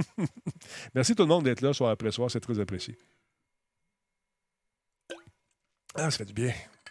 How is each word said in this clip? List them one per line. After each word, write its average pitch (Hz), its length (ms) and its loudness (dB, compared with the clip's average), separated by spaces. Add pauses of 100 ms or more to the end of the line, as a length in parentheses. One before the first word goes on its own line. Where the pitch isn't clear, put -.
(160)
<laughs> - 760 -8
Merci 131 220 2
tout 208 80 6
le 156 40 6
monde 165 160 6
d'être 123 160 2
là 139 120 4
soir 123 180 2
après 107 220 0
soir. 120 180 -2
C'est 117 80 -2
très 107 220 -2
apprécié. 90 360 -6 (3000)
Ah, 151 160 0
ça - 80 -2
fait 110 60 -8
du 98 80 -12
bien. 117 200 0 (380)